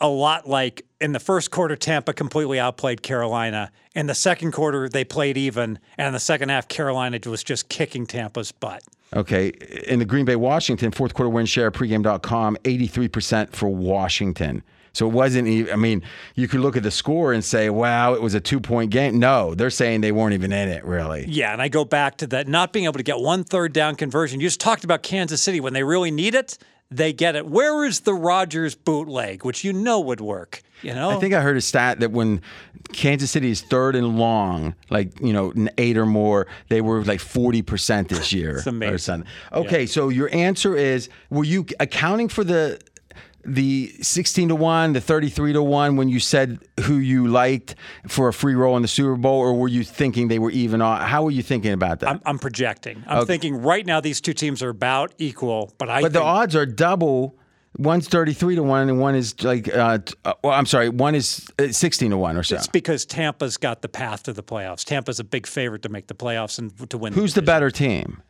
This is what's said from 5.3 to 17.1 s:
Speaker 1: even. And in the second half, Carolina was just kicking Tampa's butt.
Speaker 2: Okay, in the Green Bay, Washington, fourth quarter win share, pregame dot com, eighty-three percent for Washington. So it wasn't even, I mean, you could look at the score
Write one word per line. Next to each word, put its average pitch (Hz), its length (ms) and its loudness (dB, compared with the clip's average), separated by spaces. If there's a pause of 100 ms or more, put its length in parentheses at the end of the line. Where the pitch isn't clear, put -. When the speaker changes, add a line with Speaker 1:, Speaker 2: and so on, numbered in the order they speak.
Speaker 1:
even. 117 420 -2 (180)
And 143 120 -2
in 135 40 -4
the 127 60 -4
second 139 300 -2
half, 135 180 -2
Carolina 127 600 -4
was 113 180 -6
just - 240 -6
kicking 131 360 -6
Tampa's 113 460 -8
butt. 95 320 -10 (320)
Speaker 2:
Okay, 98 340 0 (380)
in 123 140 2
the 117 40 2
Green 135 200 0
Bay, 123 120 2
Washington, 123 540 0
fourth 127 240 -2
quarter 123 160 0
win 113 160 0
share, 110 240 0
pregame 110 320 0
dot 101 200 0
com, 110 420 0
eighty-three 123 440 0
percent 107 460 -2
for 104 140 -2
Washington. 92 920 0 (300)
So 113 140 0
it 113 60 0
wasn't 127 340 4
even, 110 260 2
I 104 40 0
mean, 107 260 2 (320)
you 123 140 0
could 135 120 0
look 131 160 2
at 117 60 -2
the 104 80 -2
score 151 420 0